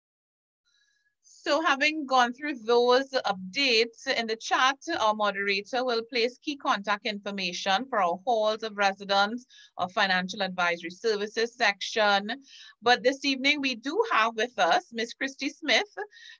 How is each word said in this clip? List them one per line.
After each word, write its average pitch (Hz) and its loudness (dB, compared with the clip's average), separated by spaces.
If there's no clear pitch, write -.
So 311 0
having 302 2
gone 247 4
through 294 -6
those 247 4
updates 220 0
in 233 -2
the 220 -4
chat, 269 0
our 214 2
moderator 202 -2
will 226 -2
place 240 -2
key - -8
contact 214 -2
information 196 -2
for 220 0
our 180 0
halls 220 0
of 214 -8
residence, 202 0
our 185 -2
financial 185 0
advisory 175 -2
services 214 -2
section. 208 0
But 226 4
this 247 0
evening 277 0
we 269 -2
do 277 -4
have 226 2
with 226 -4
us 190 2
Miss 233 -6
Christy 269 -8
Smith. 285 -2